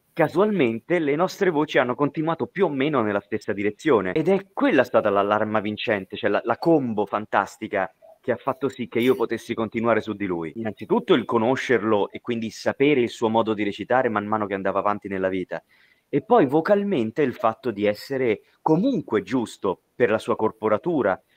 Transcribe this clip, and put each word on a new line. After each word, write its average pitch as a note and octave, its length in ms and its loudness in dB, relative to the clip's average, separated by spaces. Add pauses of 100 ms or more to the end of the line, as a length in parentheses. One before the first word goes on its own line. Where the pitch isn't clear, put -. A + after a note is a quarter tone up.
(120)
casualmente, E3 840 2
le C#3+ 160 0
nostre E3+ 360 0
voci D3+ 280 0
hanno B2 160 2
continuato C#3+ 520 -2
più F#3 200 -2
o - 20 -2
meno C#3 340 0
nella G#2 180 0
stessa - 320 -6
direzione. G2+ 600 0
Ed D#3 160 0
è F#3+ 240 0
quella G3+ 320 2
stata A2 260 2
la, G2+ 120 4
l'arma G#2+ 380 0
vincente, G#2 560 -4
cioè G#2 140 -2
la, G2+ 140 0
la A#2 140 -2
combo B2 480 2
fantastica G#2 840 -2 (280)
che B2 120 -4
ha A2+ 40 0
fatto C3+ 340 -4
sì - 180 -10
che A#2 120 -2
io B2 140 4
potessi A2+ 380 -4
continuare A2+ 480 0
su G#2+ 140 -6
di G2+ 100 -6
lui. E2+ 320 -4
Innanzitutto A2+ 560 -2
il B2 140 4
conoscerlo A2+ 840 2
e - 120 -14
quindi A2+ 260 -6
sapere C3 540 2
il A2+ 80 -2
suo - 180 -2
modo A2 240 2
di G#2 120 -2
recitare A#2+ 440 0
man G#2 160 -2
mano G#2+ 220 -2
che G2 80 -4
andava F#2+ 240 -2
avanti G2+ 300 -2
nella F#2+ 200 -2
vita. F2+ 340 -6 (460)
E C#3+ 140 -2
poi A3+ 240 4
vocalmente D#3+ 760 0
il B2+ 140 0
fatto A2+ 360 -2
di G2+ 140 -2
essere A2+ 560 -2 (220)
comunque E3 600 0
giusto G#2 580 -4 (140)
per A#2+ 160 2
la A2 80 2
sua A2 180 -2
corporatura, G#2+ 840 0 (160)